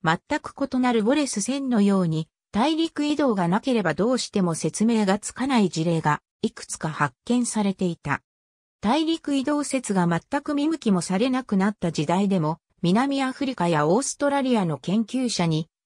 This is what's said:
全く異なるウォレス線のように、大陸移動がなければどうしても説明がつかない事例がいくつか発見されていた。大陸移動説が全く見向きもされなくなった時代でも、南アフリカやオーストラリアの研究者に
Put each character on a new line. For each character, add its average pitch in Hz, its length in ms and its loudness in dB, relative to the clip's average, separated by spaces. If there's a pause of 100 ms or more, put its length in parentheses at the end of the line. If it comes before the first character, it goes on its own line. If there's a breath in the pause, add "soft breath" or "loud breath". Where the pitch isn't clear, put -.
全 165 160 0 (220)
く - 200 -14
異 262 180 -2
な 254 140 2
る 233 100 2
ウ - 20 -2
ォ 240 100 2
レ 302 140 2
ス - 120 -6
線 269 280 -4
の 233 140 2
よ 196 180 4
う 180 80 2
に、 160 200 -2 (220)
大 277 240 0
陸 320 300 -2
移 294 100 0
動 277 220 2
が 180 100 0
な 185 140 2
け 262 140 0
れ 214 100 2
ば 156 100 0
ど 208 160 0
う 247 80 0
し - 100 -6
て 202 140 -2
も 170 140 0
説 165 280 -2
明 220 220 2
が 196 140 2
つ - 120 -12
か 247 140 -6
な 262 140 2
い 196 80 4
事 160 160 -2
例 165 160 2
が 151 200 0 (220)
い 226 80 -2
く - 140 -16
つ - 140 -12
か 165 100 -4
発 147 260 -2 (120)
見 240 200 0
さ 220 160 -2
れ 196 120 0
て - 100 -4
い 170 120 -2
た。 - 260 -6 (580)
大 277 260 2
陸 320 300 -2
移 269 80 0
動 294 180 0
説 254 320 -4
が 180 140 2
全 170 340 -2
く 294 120 -4
見 285 140 0
向 320 100 -2
き 226 120 -2
も 185 100 2
さ 185 160 -2
れ 247 140 2
な 254 140 -2
く 208 120 -2
な 190 120 2
っ 214 100 -4
た 170 140 -2
時 151 140 -2
代 190 220 2
で 190 120 2
も、 156 180 -2 (240)
南 262 400 2
ア 262 100 -2
フ 269 140 -6
リ 262 80 -4
カ 175 140 0
や 151 180 2
オ 185 140 4
ー - 20 0
ス - 140 -8
ト 285 140 0
ラ 277 120 0
リ 254 160 2
ア 190 80 0
の 151 120 -2
研 214 260 0
究 247 240 -2
者 180 180 0
に 160 220 0 (180)